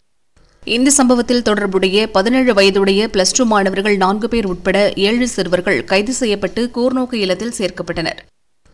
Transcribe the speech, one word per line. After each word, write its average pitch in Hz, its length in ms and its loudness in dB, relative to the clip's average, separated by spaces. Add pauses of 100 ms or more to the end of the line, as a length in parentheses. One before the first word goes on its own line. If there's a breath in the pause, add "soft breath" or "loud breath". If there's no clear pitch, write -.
(640)
இந்த 254 260 2
சம்பவத்தில் 240 520 2
தொடர்புடைய 202 680 0
பதினேழு 240 440 2
வயதுடைய 196 580 4
பிளஸ் 185 240 0
டூ 262 80 2
மாணவர்கள் 202 520 2
நான்கு 196 320 0
பேர் 226 180 -2
உட்பட 190 460 0
ஏழு 233 360 0
சிறுவர்கள் 175 560 -2
கைது 208 280 -2
செய்யப்பட்டு 226 600 -4
கூர்நோக்கு 254 400 -2
இல்லத்தில் 202 440 -4
சேர்க்கப்பட்டனர். 175 640 -6 (520)